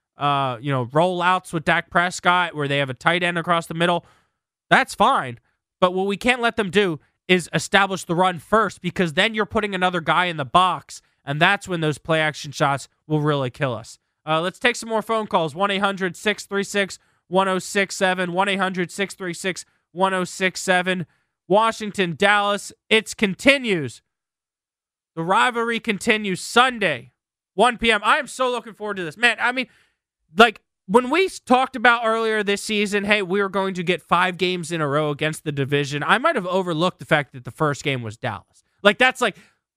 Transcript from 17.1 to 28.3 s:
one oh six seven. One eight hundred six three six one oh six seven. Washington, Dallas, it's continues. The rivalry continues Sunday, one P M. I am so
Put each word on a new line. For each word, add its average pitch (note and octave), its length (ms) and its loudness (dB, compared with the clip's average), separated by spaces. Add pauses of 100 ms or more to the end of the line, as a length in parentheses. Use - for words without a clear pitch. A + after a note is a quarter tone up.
one F#3+ 200 2
oh F#3 120 0
six - 360 -2
seven. F#3 360 0
One F#3+ 160 0
eight G3 80 0
hundred F#3 360 -2
six G3 240 -6
three F3+ 180 -8
six F#3 320 -8 (260)
one F#3+ 220 0
oh F#3 100 0
six - 380 -4
seven. F3+ 440 0 (420)
Washington, G#3 680 0
Dallas, G3+ 560 2 (180)
it's G#3+ 240 2
continues. G3+ 880 0 (1120)
The E3 80 -4
rivalry A#3 560 0
continues G#3+ 640 -2
Sunday, G3+ 680 0 (420)
one A#3 240 2
P A#3 140 2
M. G#3 120 2
I B3 140 4
am C4+ 100 -6
so B3+ 220 -2